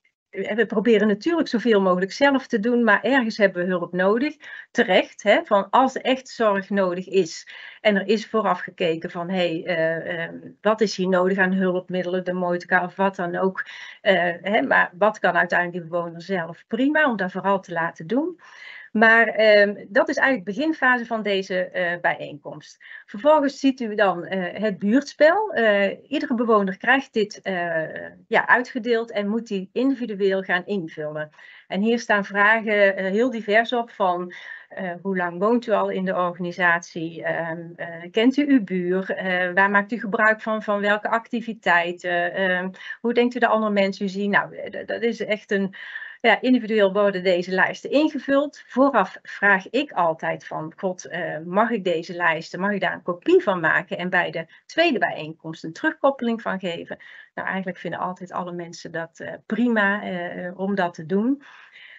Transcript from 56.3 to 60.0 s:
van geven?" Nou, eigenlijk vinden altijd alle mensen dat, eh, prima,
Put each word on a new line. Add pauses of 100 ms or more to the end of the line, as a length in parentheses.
van
geven?" (360)
Nou,
eigenlijk
vinden
altijd
alle
mensen
dat,
eh, (120)
prima,